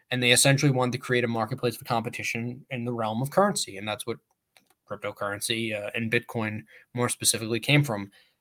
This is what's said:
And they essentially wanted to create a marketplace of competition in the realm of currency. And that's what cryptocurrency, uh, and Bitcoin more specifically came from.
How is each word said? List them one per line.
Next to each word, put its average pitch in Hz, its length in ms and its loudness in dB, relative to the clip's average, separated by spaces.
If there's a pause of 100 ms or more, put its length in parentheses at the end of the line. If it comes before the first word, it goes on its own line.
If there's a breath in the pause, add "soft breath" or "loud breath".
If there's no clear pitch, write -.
(100 soft breath)
And 127 120 -2
they 123 100 6
essentially 139 400 6
wanted 123 200 2
to 123 60 -2
create 123 260 0
a 117 40 0
marketplace 117 480 -2
of - 80 -16
competition 117 880 -4
in 120 140 -6
the 123 80 -4
realm 113 300 -2
of 139 80 -2
currency. 185 460 2
And 98 120 -10
that's 107 180 -6
what - 120 -6 (720)
cryptocurrency, 104 840 -4
uh, 104 200 -6
and 113 180 -2
Bitcoin 110 500 -2 (320 soft breath)
more 120 140 0
specifically 113 520 0
came 143 240 6
from. 101 260 -4 (300 soft breath)